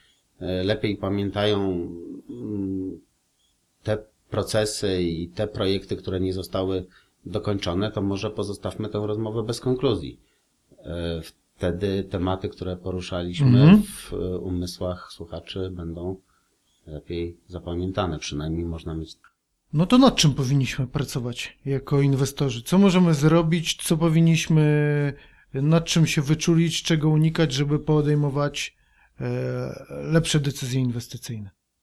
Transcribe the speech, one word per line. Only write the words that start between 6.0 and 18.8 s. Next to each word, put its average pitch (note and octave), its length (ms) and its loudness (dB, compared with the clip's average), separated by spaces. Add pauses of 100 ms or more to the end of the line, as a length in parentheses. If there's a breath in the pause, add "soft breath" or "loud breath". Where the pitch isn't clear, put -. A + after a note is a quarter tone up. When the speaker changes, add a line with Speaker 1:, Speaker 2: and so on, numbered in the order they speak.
Speaker 1:
nie F#2 120 0
zostały F#2+ 540 -4 (400 soft breath)
dokończone, G2 640 -2
to G2+ 120 -4
może G2 280 -2
pozostawmy G2+ 580 -6
tę G#2+ 180 -4
rozmowę A2 360 -4
bez A2+ 180 -6
konkluzji. A2+ 600 -2 (580)
E, E2+ 440 -6
wtedy F#2+ 800 -4
tematy, F#2 440 -4
które F2+ 280 -8
poruszaliśmy F#2 840 2
Speaker 2:
Mhm. G3 220 10
Speaker 1:
w, - 300 -12
e, F2+ 260 -4
umysłach F2+ 760 -6
słuchaczy, F2+ 580 -10
będą F2 460 -8 (720)
lepiej E2+ 500 -8 (100)
zapamiętane. F2+ 720 -4
Przynajmniej D#2+ 460 -6
można E2 300 -8